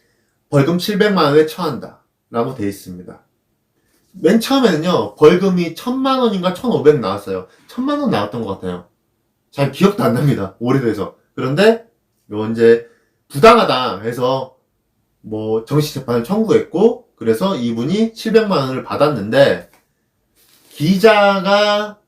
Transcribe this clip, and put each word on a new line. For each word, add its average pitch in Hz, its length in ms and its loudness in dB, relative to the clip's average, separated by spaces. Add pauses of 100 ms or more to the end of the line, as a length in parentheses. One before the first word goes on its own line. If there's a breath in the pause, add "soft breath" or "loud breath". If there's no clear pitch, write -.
(500)
벌금 147 260 2
칠백만 190 560 0
원에 156 140 4
처한다 - 580 -10 (240)
라고 123 260 -4
돼 104 140 -6
있습니다. 90 560 -16 (880)
맨 220 280 2
처음에는요, 175 720 0
벌금이 175 600 2
천만 262 460 -4
원인가 190 320 -2
천오백 151 480 0
나왔어요. 95 480 -8 (200 soft breath)
천만 285 320 -6
원 269 100 -2
나왔던 110 340 -4
것 98 160 -10
같아요. 90 280 -10 (600)
잘 139 220 -4
기억도 196 320 0
안 120 80 0
납니다, 117 460 -2
오래돼서. 117 580 -2 (180)
그런데 185 520 0 (440)
요 107 200 -6
이제 117 360 4 (420 soft breath)
부당하다 139 720 2
해서 127 540 -4 (720)
뭐, 110 380 -4
정식 147 300 -2
재판을 120 280 -4
청구했고, 202 960 0
그래서 113 400 -2
이분이 131 560 -2
칠백만 202 560 0
원을 127 160 -8
받았는데, 113 840 0 (1000)
기자가 202 1400 2